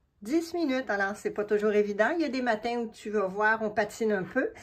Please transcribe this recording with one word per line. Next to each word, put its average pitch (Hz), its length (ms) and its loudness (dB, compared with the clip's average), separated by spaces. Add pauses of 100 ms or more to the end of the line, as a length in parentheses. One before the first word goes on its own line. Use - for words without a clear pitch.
(220)
dix 311 320 -2
minutes. 269 360 0
Alors, 202 260 0
c'est - 140 -4
pas 208 160 -2
toujours 208 260 2
évident. 208 420 4
Il 339 80 0
y 302 40 2
a 285 40 -2
des 254 120 -2
matins 233 380 0
où 233 100 -4
tu - 200 -12
vas 208 160 0
voir, 214 360 2
on 214 80 0
patine 214 420 0
un 196 120 0
peu, 262 260 -2 (140)